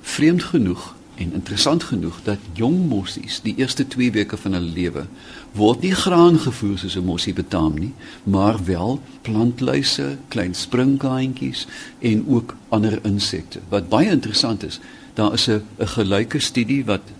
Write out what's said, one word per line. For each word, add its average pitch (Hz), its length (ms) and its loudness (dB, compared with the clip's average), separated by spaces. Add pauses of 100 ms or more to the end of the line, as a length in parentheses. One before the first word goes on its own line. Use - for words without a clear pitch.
vreemd 160 420 2
genoeg - 520 -2 (200)
en 85 180 -6
interessant 120 500 0
genoeg, 85 400 -4
dat 101 160 -2 (140)
jong 156 340 2
mossies - 560 -4
die 107 160 -2
eerste 131 280 0
twee 123 240 0
weke 104 280 -2
van 95 160 -2
hulle 85 200 -2
lewe 87 300 -2 (520)
word 113 260 6
nie 185 120 2
graan 175 440 8
gevoer 101 380 -2
soos 92 180 -6
'n 90 100 -2
mossie 87 280 -2
betaam 85 460 0
nie, 98 140 -6 (300)
maar 98 420 2
wel 95 360 -2 (200)
plantluise, 131 960 0 (100)
klein 90 260 -4
springkaantjies 131 1120 0 (320)
en 113 280 2
ook 117 280 0 (140)
ander 107 340 2
insekte. 98 560 -2 (100)
Wat 90 200 -2
baie 147 200 4
interessant 113 540 0
is, - 160 -10 (340)
daar 107 200 2
is 110 140 2
'n, 107 140 2 (160)
'n 110 100 -2
gelyke 107 520 0
studie 127 460 0
wat 98 160 0 (180)